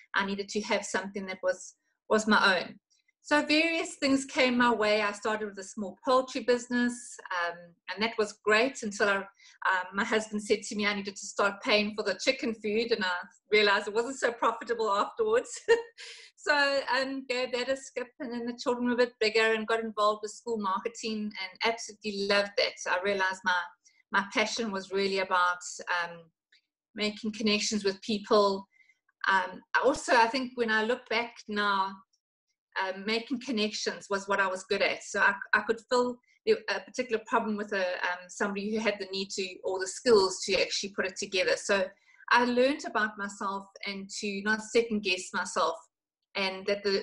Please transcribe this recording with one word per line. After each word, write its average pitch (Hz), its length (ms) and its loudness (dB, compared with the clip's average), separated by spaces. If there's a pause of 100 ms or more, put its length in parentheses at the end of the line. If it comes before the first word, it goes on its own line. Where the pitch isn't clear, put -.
(140)
I 196 120 2
needed 196 240 -6
to 208 100 -2
have 208 240 -2
something 196 420 -4
that 185 160 -10
was, - 340 -2 (340)
was 214 160 4
my 196 320 6
own. - 200 -8 (440)
So 294 220 4
various 330 520 2
things 269 300 2
came 254 320 2
my 240 140 6
way. 208 300 4
I 208 100 0
started 214 340 -4
with 196 120 -12
a - 100 -12
small 202 360 -10
poultry 262 380 2
business, 240 720 0 (320)
um, 170 80 -8 (360)
and 190 100 -4
that 233 160 -2
was 208 260 -2
great 226 380 2
until 208 260 0
I, 196 80 2
um, 185 800 -4
my 202 100 0
husband 214 380 -2
said 208 200 2
to - 140 -8
me 208 100 0
I 208 80 0
needed 202 220 -8
to - 100 -14
start 202 360 -2
paying 208 320 2
for 214 80 -4
the 208 200 -2
chicken 254 320 0
food, 220 380 0
and 208 100 0
I 185 100 0 (380)
realized 208 380 4
it 202 60 -6
wasn't 240 240 -2
so 247 120 0
profitable 226 600 0
afterwards. 214 760 0
<laughs> 466 120 6 (640)
So, 277 380 4 (160)
um, 269 320 -2
gave 240 240 -2
that 247 160 -2
a 269 80 2
skip, - 320 -8 (100)
and 240 140 -8
then 240 140 -4
the 240 100 -6
children 247 300 0
were 247 80 4
a - 20 -2
bit 240 240 4
bigger 220 320 4
and 220 140 0
got 226 140 2
involved 208 420 0
with 214 80 -8
school - 260 -6
marketing 214 680 -4
and 190 380 -10
absolutely 208 680 -4
loved 202 260 2
that. - 160 0 (180)
I 180 140 2
realized 190 400 0
my, 180 160 2 (500)
my 202 220 2
passion 220 400 0
was 190 180 -6
really 196 280 0
about, 180 400 2 (440)
um, 170 180 -10 (720)
making 208 380 -4
connections 208 520 0
with 196 160 0
people. 202 640 2 (640)
Um, 185 320 0 (240)
also, 302 300 2
I 226 140 6
think 262 260 -4
when 226 160 0
I 220 120 2
look 233 280 -2
back 233 240 -2 (120)
now, 202 480 0 (880)
um, 190 220 -4
making 233 380 -2
connections 214 640 -2
was 196 180 -2
what 202 140 0
I 190 60 2
was 185 180 -4
good 196 160 0
at. 156 240 0
So - 160 -4
I, 196 140 4 (180)
I 208 140 4
could 226 140 -2 (100)
fill 247 260 2 (300)
the, 214 100 4 (180)
a 190 60 -4
particular 226 460 -4
problem 220 280 0
with 208 200 -6
a, 190 80 0
um, 180 460 -4
somebody 202 460 -4
who 220 60 0
had 202 180 0
the 185 140 -10
need 196 200 -4
to, 185 300 -6
or 185 160 -4
the 190 80 -4
skills 190 600 4
to 185 120 2
actually - 380 -2
put 196 80 -2
it 190 140 -6
together. 180 380 0
So 196 280 0 (480)
I 247 140 6
learned 254 400 2
about 214 320 -2
myself 202 480 -6 (200)
and 196 220 -8 (120)
to 202 220 -4
not 214 200 0
second 220 400 2
guess 185 320 -2
myself, 180 420 -2 (600)
and 190 300 -4
that 202 180 -2
the, 196 180 0